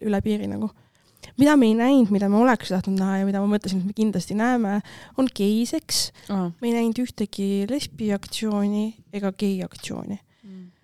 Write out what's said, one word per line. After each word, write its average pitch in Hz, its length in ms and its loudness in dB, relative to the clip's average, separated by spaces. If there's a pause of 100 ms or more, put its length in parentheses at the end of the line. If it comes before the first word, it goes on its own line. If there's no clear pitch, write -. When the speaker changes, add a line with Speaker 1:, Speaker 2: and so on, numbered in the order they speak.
Speaker 1:
üle 208 180 -2
piiri 208 280 -4
nagu. 208 200 -6 (680)
Mida 294 180 6
me 254 100 8
ei 220 80 6
näinud, 240 360 4
mida 196 180 2
me 202 80 4
oleks 240 320 4
tahtnud 190 300 -2
näha 190 200 0
ja 196 60 0
mida 196 160 0
ma 202 60 0 (100)
mõtlesin, 190 240 -2
et 180 60 -2
me 208 80 -4
kindlasti 208 400 -2
näeme, 214 480 0 (340)
on 262 100 2
geiseks. 226 840 -2 (160)
Speaker 2:
Aa. 185 220 -2 (100)
Speaker 1:
Me 233 80 -2
ei 233 60 2
näinud 233 260 0
ühtegi 196 680 -4
lesbiaktsiooni 208 1120 -4 (280)
ega 202 200 -4
geiaktsiooni. - 840 -6 (260)
Speaker 2:
Mm. 185 260 -20 (140)